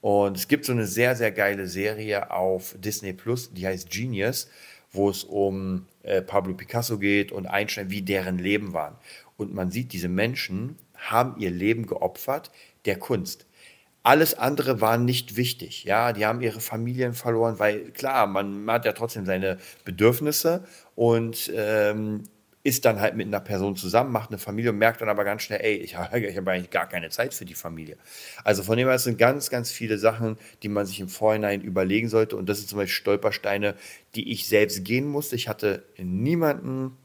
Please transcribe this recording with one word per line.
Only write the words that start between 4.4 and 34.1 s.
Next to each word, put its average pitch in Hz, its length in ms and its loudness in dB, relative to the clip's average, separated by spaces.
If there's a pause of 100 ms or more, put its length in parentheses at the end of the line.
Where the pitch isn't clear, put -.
wo 98 180 2
es 95 140 -6
um, 95 640 -2 (180)
äh, 92 180 0
Pablo 95 320 -2
Picasso 117 440 -4
geht 101 340 2
und 95 140 -8
Einstein, 98 440 -4
wie 101 120 -6
deren 92 360 0
Leben 101 340 0
waren. 78 240 -6 (400)
Und 101 160 -8
man 92 180 -2
sieht, 123 220 -6
diese 87 160 -4
Menschen 110 680 -4 (180)
haben 127 440 0
ihr 98 120 -2
Leben 104 360 0
geopfert - 640 -4 (360)
der 95 120 0
Kunst. - 480 -4 (580)
Alles 151 340 6
andere 131 420 0
war 113 180 4
nicht 123 380 0
wichtig, - 460 -4
ja, 113 300 2
die 104 120 -2
haben 113 160 0
ihre 110 200 -2
Familien 120 520 -2
verloren, 117 460 0
weil 104 320 0
klar, 131 380 2
man, 101 360 -2
man 113 120 2
hat 117 80 0
ja 110 80 4
trotzdem 113 340 -4
seine 92 320 0 (260)
Bedürfnisse 147 800 4 (300)
und, 117 600 2
ähm, 107 680 2 (400)
ist 127 220 0
dann 110 160 6
halt 107 140 2
mit 110 140 -4
einer 101 100 -2
Person 98 380 -2
zusammen, 98 340 2
macht 110 200 -2
eine 104 80 -8
Familie 113 340 -2
und 104 60 -2
merkt 110 220 4
dann 113 80 -2
aber 104 140 2
ganz 101 200 -2
schnell, 104 180 -4
„Ey, 107 160 2
ich 87 200 -10
<laughs> - 20 -10
habe, 90 200 -2
ich 101 180 -2
habe 95 140 -4
eigentlich 90 200 -2
gar 87 180 0
keine 82 220 -8
Zeit - 220 -4
für - 120 -10
die 90 100 -14
Familie.“ 82 420 -12 (460)
Also 101 220 2
von 110 120 2
dem 127 120 4
her, 127 80 4
es 123 80 0
sind 120 140 -2
ganz, 135 320 4
ganz 120 200 -4
viele 110 280 -2
Sachen, 110 380 2 (280)
die 104 40 -4
man 101 160 0
sich 95 140 -8
im 95 100 -8
Vorhinein 107 520 2
überlegen 95 480 2
sollte 110 280 2
und 95 120 -4
das 104 100 0
sind 104 100 -12
zum 101 100 -6
Beispiel 95 180 -2
Stolpersteine, 101 800 0 (400)